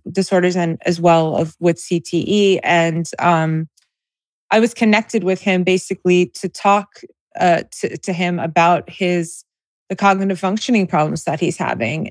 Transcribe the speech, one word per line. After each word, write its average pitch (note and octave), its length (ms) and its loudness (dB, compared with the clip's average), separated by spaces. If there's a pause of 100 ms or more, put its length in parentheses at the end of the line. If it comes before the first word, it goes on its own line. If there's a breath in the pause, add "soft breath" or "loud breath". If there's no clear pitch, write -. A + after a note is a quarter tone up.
(120)
disorders, F3+ 440 0
and E3+ 320 -2
as E3+ 120 -2
well E3 360 4
of, D#3+ 240 -2
with E3+ 180 2
C E3+ 220 -4
T - 280 -4
E. G3 360 2
And, E3 440 0 (120)
um, D#3+ 500 0 (800)
I A3 100 4
was A#3 140 2
connected A3 500 0
with F#3 160 -2
him F#3 240 0
basically F3+ 640 0
to - 220 -10
talk, G3+ 520 -2 (380)
uh, F3 220 2 (180)
to, - 160 -6
to - 160 -8
him F3 280 -2
about E3 500 2
his, F3 560 -4 (420)
the F#3+ 80 -6
cognitive G3 440 2
functioning G3+ 480 0
problems D3+ 380 -2
that D#3 140 -2
he's - 180 -2
having B2 540 -4